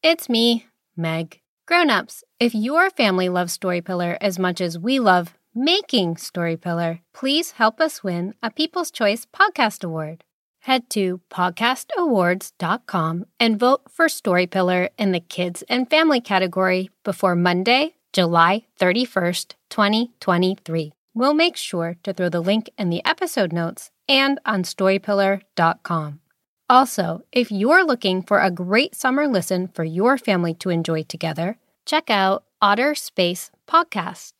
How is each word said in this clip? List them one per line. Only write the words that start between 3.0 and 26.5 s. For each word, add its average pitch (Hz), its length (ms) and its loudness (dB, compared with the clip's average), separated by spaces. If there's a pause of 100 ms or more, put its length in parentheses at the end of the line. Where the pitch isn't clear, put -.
loves 180 240 -2
Story 180 280 -4
Pillar 175 400 -4
as 190 180 -2
much 180 220 -2
as 170 180 -4
we 254 220 0
love 180 340 4 (220)
making 247 600 0
Story 165 380 -6
Pillar, 170 440 -4 (120)
please 294 380 -2
help 220 300 0
us - 240 -2
win 180 360 -4
a 226 120 -6
People's 320 400 -4
Choice 220 340 -2
Podcast 285 560 0
Award. 160 400 -8 (380)
Head 262 300 -2
to 185 300 -2 (120)
podcastawards 208 1300 -2
dot 180 260 -4
com 170 400 -4 (140)
and 226 180 2
vote 247 320 2
for 330 180 0
Story 180 380 0
Pillar 180 500 0
in 202 140 0
the 180 80 0
Kids 175 500 -8
and 247 220 -2
Family 311 300 2
category 185 720 0 (120)
before 185 320 0
Monday, 185 640 2 (160)
July 170 540 2 (120)
thirty-first, 180 800 -2 (120)
twenty 220 520 0
twenty-three. 175 720 0 (200)
We'll 262 220 0
make 339 220 2
sure 170 480 -6
to 196 80 -6
throw 180 160 -2
the 170 120 -2
link 202 380 -2
in 190 100 -2
the 170 160 -4
episode 262 480 -2
notes 170 380 -6 (180)
and 269 380 2
on 196 160 0
storypillar 196 800 0 (160)
dot 165 260 0
com. 156 380 -6 (500)